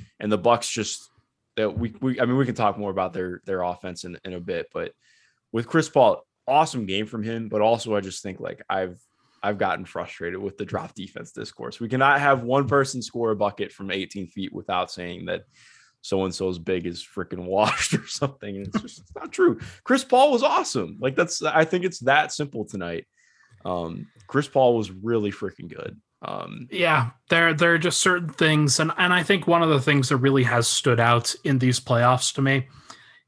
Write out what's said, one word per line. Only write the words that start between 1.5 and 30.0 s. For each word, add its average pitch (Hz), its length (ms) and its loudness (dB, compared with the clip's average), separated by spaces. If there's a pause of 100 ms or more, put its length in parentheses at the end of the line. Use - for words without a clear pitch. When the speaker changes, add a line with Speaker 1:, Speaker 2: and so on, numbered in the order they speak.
Speaker 1:
that 107 200 -2
we, 113 260 -4
we, 127 200 -2
I 123 40 4
mean, 123 120 2
we 135 80 2
can 120 80 -4
talk 101 240 0
more 101 140 -4
about 92 220 -2
their, 90 320 -6
their 92 180 -2
offense 87 400 -8
in, 90 200 -14
in 92 100 -10
a 90 60 -8
bit, 87 320 -6
but 85 220 -8 (580)
with 117 160 -4
Chris 160 220 2
Paul, 120 340 4 (240)
awesome 135 380 2
game 98 220 -4
from 110 160 -8
him. 113 260 -6
But 107 120 0
also, 113 340 2
I 101 60 0
just 95 200 -10
think, 92 180 -10
like, - 300 -12
I've, 92 280 -4 (440)
I've 101 160 -2
gotten 92 260 -2
frustrated 90 560 -8
with 98 180 -8
the 104 80 -8
drop 90 280 -8
defense - 380 -14
discourse. 117 480 -12
We 117 100 -8
cannot 135 300 2
have 139 240 2
one 135 240 0
person 135 340 0
score 117 300 -4
a 107 40 0
bucket 101 360 -4
from 98 200 -12
eighteen 95 360 -6
feet 95 260 -10
without 92 380 -4
saying 87 340 -12
that 87 200 -6 (560)
so-and-so's 95 580 -2
big 87 260 -4
is 87 200 -8
freaking 90 400 -10
washed 98 480 0
<laughs> - 20 2
or - 120 -6
something. 104 480 -6
And 101 120 -10
it's 208 140 -6
just, - 180 -18
it's - 160 -20
not - 160 -14
true. 349 280 2 (240)
Chris 262 220 2
Paul 269 260 6
was 240 120 2
awesome. 285 580 -2
Like, 135 140 -2
that's, - 280 -2
I 156 220 4
think 175 180 -2
it's 180 160 -6
that 143 320 2
simple 139 320 -6
tonight. 85 420 -8 (600)
Um, 87 420 -6 (200)
Chris 143 200 0
Paul 123 300 4
was 101 140 -4
really 104 400 -2
freaking 92 360 -10
good. - 320 -14 (220)
Um, 50 480 -10
Speaker 2:
Yeah, 160 420 2 (180)
there, 165 240 4
there 170 200 4
are 170 40 4
just 165 240 0
certain 180 280 2
things. 151 500 4
And, 156 180 0
and 180 160 4
I 180 100 4
think 185 240 2
one 170 160 4
of 160 60 4
the 143 120 4
things 139 280 2